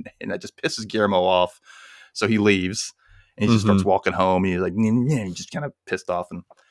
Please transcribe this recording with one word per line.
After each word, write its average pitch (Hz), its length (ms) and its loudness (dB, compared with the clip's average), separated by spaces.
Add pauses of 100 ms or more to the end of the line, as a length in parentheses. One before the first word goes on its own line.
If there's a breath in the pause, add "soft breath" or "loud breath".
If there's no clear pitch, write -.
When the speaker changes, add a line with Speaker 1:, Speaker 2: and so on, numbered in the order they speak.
(220)
Speaker 1:
and 95 100 -8
that 98 100 -8
just - 160 -18
pisses - 300 -6
Guillermo 101 360 2
off. 90 380 2 (520 loud breath)
So 107 140 -2
he 110 120 2
leaves, 98 540 0 (440 soft breath)
and 104 60 -2
he 110 60 2
just 110 140 4
starts 101 200 4
Speaker 2:
Mm-hmm. - 20 0
Speaker 1:
walking 98 280 0
home. 92 320 2
He's 90 140 0
like, 90 160 -2
"Nyeh, 110 180 0
nyeh," 123 340 0
he's 90 100 -10
just - 140 -14
kinda 147 200 -8 (160)
pissed - 220 -6
off. 90 220 -4
And 87 120 -12 (280 soft breath)